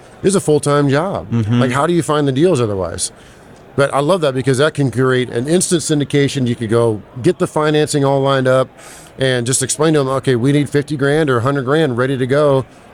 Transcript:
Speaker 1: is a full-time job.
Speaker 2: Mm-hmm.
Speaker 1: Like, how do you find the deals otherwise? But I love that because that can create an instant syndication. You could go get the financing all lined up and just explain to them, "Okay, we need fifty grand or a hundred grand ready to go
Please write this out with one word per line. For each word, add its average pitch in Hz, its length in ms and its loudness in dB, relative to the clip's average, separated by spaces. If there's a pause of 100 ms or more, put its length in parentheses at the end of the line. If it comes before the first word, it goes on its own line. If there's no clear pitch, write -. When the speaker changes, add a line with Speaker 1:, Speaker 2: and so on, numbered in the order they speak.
(240)
Speaker 1:
is 190 100 2
a 185 60 0
full-time 143 500 2
job. 135 400 -2
Speaker 2:
Mm-hmm. 117 300 0
Speaker 1:
Like, 127 100 2
how 143 160 0
do 175 80 0
you 165 80 2
find 147 240 0
the 135 60 0
deals 147 280 2
otherwise? 95 520 -4 (640)
But 139 180 0
I 135 60 2
love 170 220 0
that 139 120 0
because 131 240 0
that 151 160 2
can 139 160 0
create 127 400 0
an 123 160 -4
instant 175 360 0
syndication. 143 640 0
You 120 80 -2
could 113 120 -6
go 113 320 2 (220)
get 175 160 2
the 180 80 0
financing 151 580 0
all 139 160 2
lined 135 280 0
up 127 200 2 (520)
and 127 260 0
just 127 160 -2
explain 151 320 0
to 147 60 2
them, 135 80 -2
"Okay, 131 260 0
we 123 160 2
need 143 180 0
fifty 147 280 -2
grand 143 340 0
or 123 80 2
a - 40 0
hundred 139 220 -2
grand 139 320 0
ready 131 220 -2
to 131 80 -2
go 135 400 2 (280)